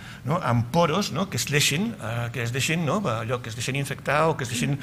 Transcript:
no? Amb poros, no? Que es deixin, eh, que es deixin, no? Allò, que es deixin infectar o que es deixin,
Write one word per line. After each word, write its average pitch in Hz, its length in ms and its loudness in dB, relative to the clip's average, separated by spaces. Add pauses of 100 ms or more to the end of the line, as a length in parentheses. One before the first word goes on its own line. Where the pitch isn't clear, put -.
(280)
no? 151 180 0
Amb 120 280 4
poros, 170 420 4
no? 196 160 0
Que 127 100 -2
es - 80 -2
deixin, 147 480 2
eh, 117 380 -4
que 123 100 -2
es 117 80 -2
deixin, 156 320 0
no? 151 140 2 (100)
Allò, 117 320 -2
que 117 80 -10
es 110 80 -10
deixin 127 220 -2
infectar 139 500 0
o 160 80 0
que 127 80 -4
es - 80 -4
deixin, 143 300 0